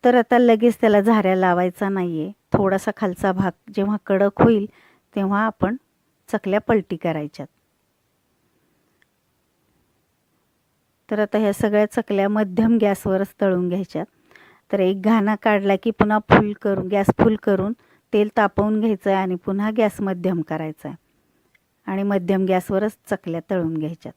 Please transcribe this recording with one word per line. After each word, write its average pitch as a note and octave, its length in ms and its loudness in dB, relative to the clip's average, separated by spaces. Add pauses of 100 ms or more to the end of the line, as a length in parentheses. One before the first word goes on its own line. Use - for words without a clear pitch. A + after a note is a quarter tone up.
तर B3 100 4
आता A#3+ 240 4
लगेच A#3 420 4
त्याला G#3 200 4
झाऱ्या G3+ 360 2
लावायचा F3+ 520 0
नाहीये. F3+ 440 -4 (200)
थोडासा G3 440 0
खालचा F#3+ 360 -2
भाग F#3 180 -2 (260)
जेव्हा G#3 200 -2 (100)
कडक G3 360 0
होईल G#3+ 240 2 (500)
तेव्हा G3+ 300 -2
आपण G#3 300 -4 (560)
चकल्या G3+ 280 -2
पलटी G3+ 360 -2
करायच्यात. D3+ 500 -8 (3750)
तर G#3 80 -4
आता G#3+ 200 -2
ह्या G#3+ 140 0
सगळ्या G#3 340 0
चकल्या G3+ 420 -2
मध्यम G#3+ 520 0
गॅसवरच G3 600 0
तळून F3+ 280 0
घ्यायच्यात. F3 380 -6 (680)
तर G3 80 0
एक F#3+ 220 0
घाणा G#3+ 320 2
काढला G3 420 0
की A3+ 140 -2
पुन्हा G#3+ 280 0
फुल G#3 340 2 (100)
करून, F#3+ 240 -2
गॅस G3 200 0
फुल A3 300 2
करून G3 360 0 (400)
तेल G#3+ 240 2
तापवून G#3+ 440 0
घ्यायचं G#3 300 -2
आहे F#3+ 80 2
आणि F#3 160 -2
पुन्हा G3+ 440 -4
गॅस G#3+ 220 0
मध्यम F#3 420 -4
करायचा D#3 460 -8
आहे E3+ 80 -12 (880)
आणि F#3+ 160 -4
मध्यम F#3+ 420 0
गॅसवरच F#3+ 520 -2 (140)
चकल्या E3+ 300 -6 (100)
तळून E3 260 -2
घ्यायच्यात. D#3 400 -8